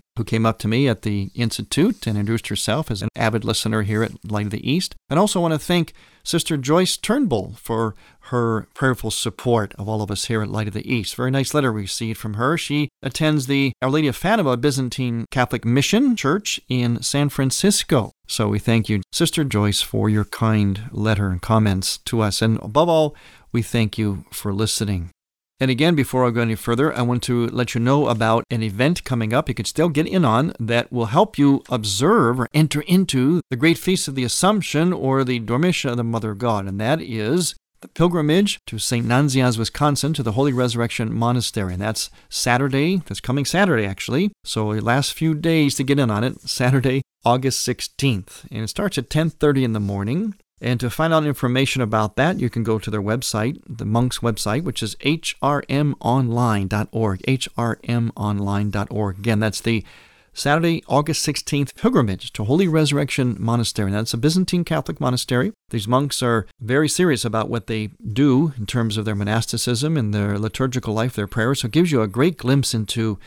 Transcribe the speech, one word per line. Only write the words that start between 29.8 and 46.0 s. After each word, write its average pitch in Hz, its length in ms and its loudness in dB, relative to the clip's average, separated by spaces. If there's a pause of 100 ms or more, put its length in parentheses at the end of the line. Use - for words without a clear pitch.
get 151 200 0
in 185 180 2
on 123 340 2
that 117 320 0
will 120 140 0
help 165 320 2
you 143 320 4
observe 123 680 2
or 117 140 -2
enter 151 280 2
into 170 680 2
the 131 60 -4
great 160 220 4
feast - 300 0
of 135 80 -6
the 131 80 -2
Assumption 180 680 2
or 131 320 0
the 123 160 0
Dormition 131 500 0
of 120 80 -2
the 120 60 -2
Mother 113 280 -2
of 101 80 -8
God. 107 260 0
And 98 160 -4
that 147 200 0
is 120 540 -2 (260)
the - 60 -18
pilgrimage 170 800 2
to 113 120 -8
Saint 117 260 -2
Nanzianz, 127 520 4
Wisconsin, 143 560 0
to 143 100 -4
the 113 100 -2
Holy 139 200 2
Resurrection 117 600 0
Monastery. 113 600 0
And 92 80 -6
that's 107 280 -4 (200)
Saturday, 135 760 0
that's - 160 -10
coming 135 240 -2
Saturday, 165 400 2
actually. 131 460 -2 (120)
So 107 300 -2
the 107 80 -2
last 123 320 0
few 160 200 0
days 156 420 2
to 143 80 -2
get 139 160 2
in 123 100 2